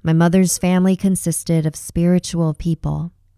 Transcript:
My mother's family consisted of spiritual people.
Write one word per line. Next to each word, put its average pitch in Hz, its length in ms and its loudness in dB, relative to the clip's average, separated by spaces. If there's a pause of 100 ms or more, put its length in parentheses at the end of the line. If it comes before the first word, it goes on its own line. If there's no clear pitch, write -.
My 160 120 0
mother's 175 460 4
family 185 360 2
consisted 170 720 -2
of 151 80 -4
spiritual 170 800 0
people. 156 560 -4 (280)